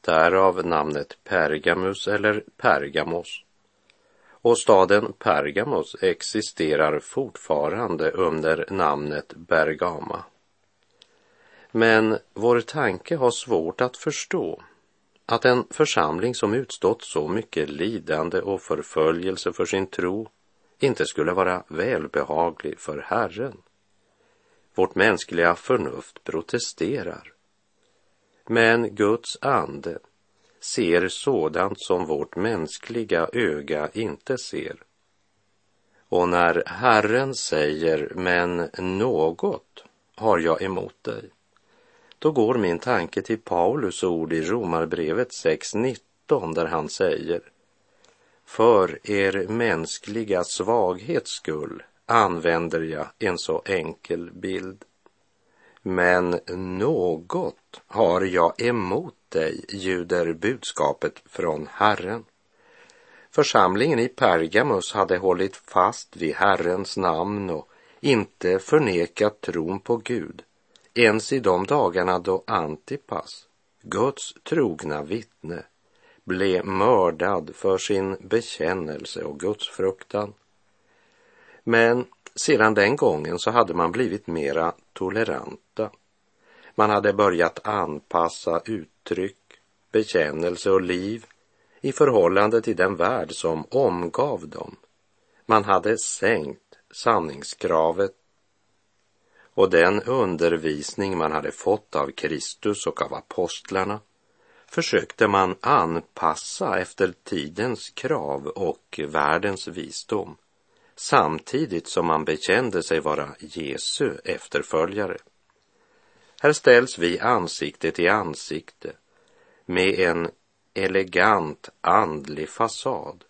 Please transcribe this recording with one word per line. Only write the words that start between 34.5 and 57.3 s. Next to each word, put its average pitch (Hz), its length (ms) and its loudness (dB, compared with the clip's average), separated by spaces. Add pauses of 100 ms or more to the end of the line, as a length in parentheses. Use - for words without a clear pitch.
Och 90 200 2
när 87 380 4
Herren 120 680 2
säger, 78 800 0
"Men 87 640 0
något 92 1080 -2 (300)
har 107 240 2
jag 82 240 2
emot 95 420 -6
dig", - 260 -10 (880)
då 156 140 2
går 123 220 4
min 90 240 2
tanke 95 440 -2
till 110 160 -4
Paulus 95 680 -2
ord 82 280 0
i 82 80 0
Romarbrevet 85 920 -2
sex - 420 -2
nitton, 110 800 -4
där 82 120 0
han - 220 -4
säger, 82 520 -2 (1040)
"För 101 640 2
er 98 380 0
mänskliga 104 960 -2
svaghets 104 840 -2
skull 78 520 -8 (240)
använder 85 760 2
jag 78 260 -6 (120)
en 90 200 -2
så 80 260 -4
enkel 85 680 -6
bild." 95 520 -8 (1000)
"Men 90 580 2 (380)
något 95 1080 -4